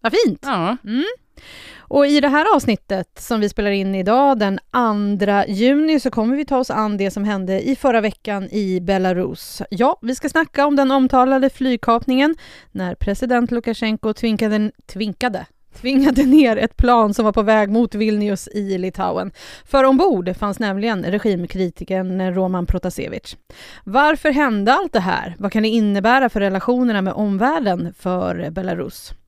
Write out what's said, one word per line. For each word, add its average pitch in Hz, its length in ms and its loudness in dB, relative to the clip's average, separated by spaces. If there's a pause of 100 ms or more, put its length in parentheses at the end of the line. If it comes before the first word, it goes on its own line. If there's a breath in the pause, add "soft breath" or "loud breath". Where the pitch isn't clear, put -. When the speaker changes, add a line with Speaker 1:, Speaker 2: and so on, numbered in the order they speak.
Speaker 1:
Vad 233 120 -2 (120)
fint. 254 180 0
Speaker 2:
Ja. 220 420 -2
Speaker 1:
Mm. 233 200 -4 (720 loud breath)
Och - 280 2
i 294 140 4
det 285 80 2
här 311 280 2
avsnittet - 640 -4
som 226 220 -4
vi 208 80 0
spelar 202 220 -2
in 196 240 -2
idag 240 440 2
den 196 200 0 (120)
andra 208 760 0
juni 277 540 2
så 262 100 -2
kommer 233 260 -2
vi 294 80 -4
ta 269 140 -2
oss 247 120 -2
an 214 260 -2
det 196 140 -2
som 202 140 -6
hände 190 440 -2
i 269 80 0
förra 233 240 2
veckan 202 500 -6
i 190 300 -2
Belarus. 185 920 -2
Ja, 247 320 0
vi 240 120 -4
ska 294 140 -6
snacka 302 380 0
om 285 100 2
den 269 140 2
omtalade 262 600 4
flygkapningen 262 840 0 (360 loud breath)
när 185 220 -6
president 240 560 -2
Lukasjenko 220 640 -4
tvinkade, 214 580 -2 (160)
tvinkade, 208 600 -6 (340)
tvingade 269 460 2
ner 254 300 6
ett 226 200 -2
plan 226 380 4
som 226 100 0
var 214 80 2
på 220 100 0
väg 214 280 4
mot 226 240 0
Vilnius 208 540 -2
i 196 300 -4
Litauen. 185 540 -4 (320 loud breath)
För 269 200 2
ombord 262 520 2
fanns 202 220 -4
nämligen 202 460 -2
regimkritiken 185 1300 -4
Roman 185 320 -2
Protasevich. - 680 -6 (480 loud breath)
Varför 294 460 2
hände 240 420 2
allt 359 200 0
det 220 80 2
här? 175 380 -4
Vad 196 140 -6
kan 220 100 0
det 220 60 2
innebära 220 600 2
för 220 120 -2
relationerna 208 640 0
med 190 100 -2
omvärlden 202 840 -2
för 180 520 -4
Belarus? 175 600 -8 (160)